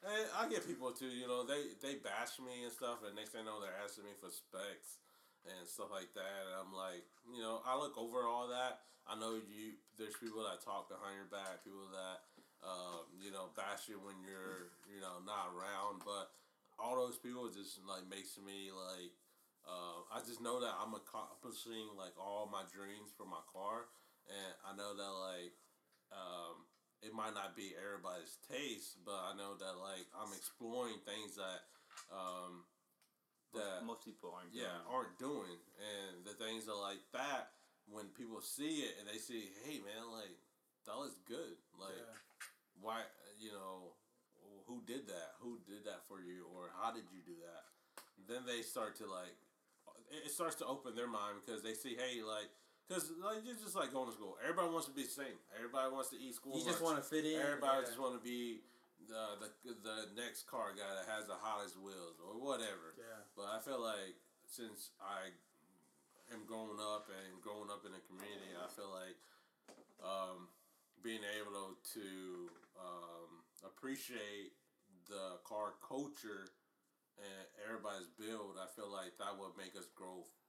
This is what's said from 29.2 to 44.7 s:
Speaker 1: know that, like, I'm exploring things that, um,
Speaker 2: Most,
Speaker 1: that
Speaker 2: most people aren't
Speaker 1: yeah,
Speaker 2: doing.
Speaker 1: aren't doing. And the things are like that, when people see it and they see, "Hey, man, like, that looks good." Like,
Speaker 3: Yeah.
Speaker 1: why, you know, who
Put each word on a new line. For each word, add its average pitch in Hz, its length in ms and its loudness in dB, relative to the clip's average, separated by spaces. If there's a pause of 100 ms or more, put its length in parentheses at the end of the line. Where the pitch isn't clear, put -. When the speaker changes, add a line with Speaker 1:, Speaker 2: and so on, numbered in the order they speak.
Speaker 1:
know 101 220 -2
that, 95 240 0
like, 92 320 -2
I'm 104 180 -2
exploring 113 720 0
things 104 320 -2
that, 92 300 0 (480)
um, 90 480 0 (880)
Speaker 2:
Most, 107 140 2
Speaker 1:
that 95 180 0
Speaker 2:
most 113 200 0
people 101 280 -6
aren't 90 220 -8
Speaker 1:
yeah, 113 160 2 (100)
Speaker 2:
doing. 87 80 -6
Speaker 1:
aren't 107 300 2
doing. 107 400 0 (180)
And 98 480 -4
the 101 140 -4
things 110 320 2
are 104 100 2
like 98 220 0 (100)
that, 131 400 2 (380)
when 104 240 -4
people 113 260 -4
see 147 460 2
it 95 120 0
and 104 120 -6
they 107 80 0
see, 110 320 -2 (160)
"Hey, 147 160 -2
man, 110 320 -4
like, 101 240 -6 (480)
that 104 100 -2
looks 87 300 -2
good." 139 320 -2 (180)
Like, 95 220 -4
Speaker 3:
Yeah. 110 160 -10 (640)
Speaker 1:
why, 110 240 4 (340)
you 110 140 -4
know, 92 400 -4 (760)
who 123 200 -2